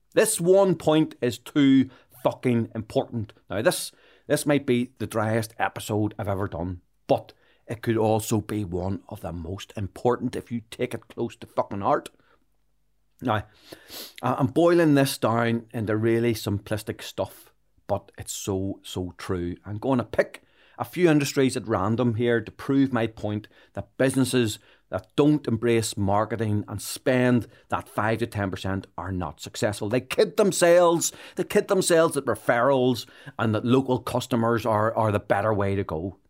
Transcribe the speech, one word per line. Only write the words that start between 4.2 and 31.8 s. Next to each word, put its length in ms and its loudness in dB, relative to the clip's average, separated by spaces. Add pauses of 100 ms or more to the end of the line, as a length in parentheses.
this 180 0
might 200 0
be 340 0
the 80 -4
driest 500 -2
episode 640 -4
I've 80 -8
ever 220 -4
done, 320 -8 (260)
but 240 0 (340)
it 160 -12
could 160 0
also 440 0
be 240 -6
one 420 -6
of 140 -14
the 100 -10
most 460 -12
important 580 -4
if 160 -10
you 180 -6
take 240 -6
it 140 -12
close 300 -8
to 100 -18
fucking 340 -6
heart. 280 -2 (1120)
Now, 240 0 (760)
I, 120 -2
I'm 140 2
boiling 480 4
this 220 2
down 560 0
into 220 -2
really 380 2
simplistic 680 -6
stuff, 520 -10 (320)
but 320 -4
it's 160 -12
so, 500 -4
so 340 -8
true. 380 -6 (100)
I'm 140 -8
gonna 260 0
pick 380 -4 (340)
a 80 -6
few 240 2
industries 480 2
at 100 -8
random 480 0
here 240 2
to 120 -8
prove 420 0
my 140 0
point 420 -6 (240)
that 240 -12
businesses 640 2 (300)
that 180 -8 (100)
don't 300 4
embrace 500 0
marketing 720 0
and 120 -8
spend 640 0 (200)
that 220 -6
five 300 -2
to 80 -4
ten 220 -4
percent 380 -6 (100)
are 140 -8
not 300 -6
successful. 480 -4
They 100 -2
kid 380 -2
themselves. 720 4 (240)
They 80 -2
kid 240 0
themselves 480 2